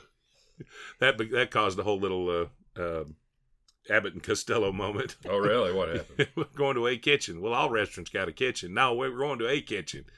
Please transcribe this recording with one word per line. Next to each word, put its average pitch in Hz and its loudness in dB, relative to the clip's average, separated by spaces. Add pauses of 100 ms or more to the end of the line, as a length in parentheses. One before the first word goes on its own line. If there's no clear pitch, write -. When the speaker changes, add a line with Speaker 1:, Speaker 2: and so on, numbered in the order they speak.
(1000)
Speaker 1:
that 127 4
be-, 113 0
that 123 2
caused 101 2
a 98 -2
whole 101 2
little, 90 0 (280)
uh, 92 -8
uh, 82 -2 (840)
Abbott 104 2
and 85 -10
Costello 107 2
moment. 101 -4 (120)
Speaker 2:
Oh, 101 2
really? 101 4
What 92 0
happened? 82 -2
Speaker 1:
<laughs> - -8
We're 160 -2 (100)
going 139 2
to 117 2
A 127 2
Kitchen. 117 0
Well, 113 -2
all 143 2
restaurants 101 -2
got 95 -2
a 80 -8
kitchen. 110 -4
No, 120 4
we're 127 -2
going 135 -2
to 113 0
A 147 2
Kitchen. 87 -8 (140)